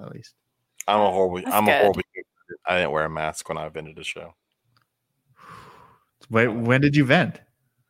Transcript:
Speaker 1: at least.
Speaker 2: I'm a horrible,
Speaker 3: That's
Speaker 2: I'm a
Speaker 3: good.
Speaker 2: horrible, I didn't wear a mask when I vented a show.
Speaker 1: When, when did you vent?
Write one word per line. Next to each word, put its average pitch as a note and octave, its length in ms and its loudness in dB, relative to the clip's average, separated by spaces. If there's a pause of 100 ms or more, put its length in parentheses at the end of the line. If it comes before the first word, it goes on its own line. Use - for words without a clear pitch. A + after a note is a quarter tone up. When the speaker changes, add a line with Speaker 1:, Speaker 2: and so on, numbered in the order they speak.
Speaker 1:
at G#2+ 80 -16
least. - 220 -20 (540)
Speaker 2:
I'm G#2 120 4
a G2+ 100 4
horrible, F#2 340 0
Speaker 3:
That's - 120 0
Speaker 2:
I'm G#2+ 120 4
a G#2 40 4
Speaker 3:
good. - 20 4
Speaker 2:
horrible, F#2 280 2 (640)
I F2+ 120 0
didn't D#2+ 140 0
wear D#2 120 0
a D#2 60 -4
mask D#2 380 -6
when D#2+ 100 -6
I D#2 100 -8
vented D#2 300 -14
a D#2 60 -18
show. E2 300 -14 (1900)
Speaker 1:
When, A2+ 360 0
when B2 160 4
did D3 160 2
you D3 80 4
vent? C#3 360 2 (500)